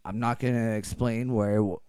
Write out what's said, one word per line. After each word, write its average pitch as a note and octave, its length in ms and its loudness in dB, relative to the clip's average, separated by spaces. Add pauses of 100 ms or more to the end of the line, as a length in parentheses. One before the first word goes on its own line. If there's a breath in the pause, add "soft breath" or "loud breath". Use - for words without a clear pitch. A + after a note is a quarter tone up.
I'm G2 140 -6
not A#2 220 0
gonna A#2+ 320 0
explain A#2+ 600 -2
where G#2 180 2
it G#2 60 4
w-, G#2 300 2